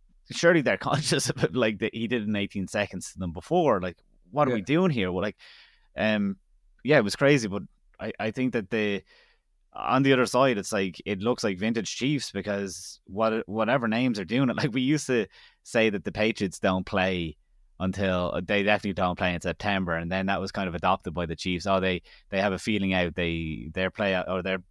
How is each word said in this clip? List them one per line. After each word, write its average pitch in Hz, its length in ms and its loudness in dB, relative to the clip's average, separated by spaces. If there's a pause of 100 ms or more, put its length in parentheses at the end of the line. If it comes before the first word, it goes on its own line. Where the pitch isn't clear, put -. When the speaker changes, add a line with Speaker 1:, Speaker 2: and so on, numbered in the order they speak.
(320)
Speaker 1:
surely 170 300 6
they're 113 140 2
<laughs> - 20 -4
conscious 143 520 0
of - 140 -2
it, - 100 0
like, 110 240 2
that 107 160 -2
he 113 140 -2
did 117 160 0
in 104 100 0
eighteen 101 320 -2
seconds 98 460 -4
to 85 80 -12
them 90 120 -4
before. 123 480 2
Like, 92 180 -6 (340)
what 139 160 2
are - 20 2
Speaker 2:
Yeah. 120 60 2
Speaker 1:
we 104 60 -2
doing 170 280 2
here? 98 220 0
Well, 90 100 -2
like, 101 140 -4 (600)
um, 104 400 0 (460)
yeah, 143 160 4
it 113 60 6
was 101 100 -2
crazy, 139 320 4
but 95 160 -4 (380)
I, 107 180 -8
I 110 140 -2
think 127 220 -2
that 107 160 -4
the, 104 340 0 (680)
on 117 280 2
the 135 100 6
other 123 140 4
side, 123 320 4
it's 98 140 -6
like, 98 340 -2
it 95 140 -2
looks 117 240 -2
like 98 140 -2
vintage 110 360 -2
Chiefs, 139 380 -2
because 101 720 -6
what, 110 440 -2
whatever 117 380 0
names 113 320 0
are 95 60 -4
doing 120 260 0
it, - 60 -2
<laughs> - 0 -
like, 120 160 -2
we 131 80 -2
used 143 260 2
to 117 220 2 (340)
say 110 260 2
that 101 140 0
the 101 80 -6
Patriots 107 480 0
don't 92 260 0
play 92 520 -2 (420)
until, 92 560 0
uh, 87 100 -2
they 101 180 2
definitely 101 320 0
don't 90 240 0
play 90 160 0
in 85 60 -6
September. 92 560 -2
And 85 140 -6
then 95 160 -2
that 98 140 0
was 95 120 -6
kind 95 160 -4
of 82 60 -4
adopted 90 400 0
by 87 120 -2
the 80 100 -6
Chiefs. 90 300 -4
"Oh, 95 140 4
they, 92 220 0 (280)
they 98 100 0
have 101 120 2
a 92 60 -2
feeling 98 360 0
out. 87 200 2
They, 82 600 -4
their 92 160 0
play 98 240 0
out, 90 140 -2
or 92 140 -2
their 95 160 -2 (120)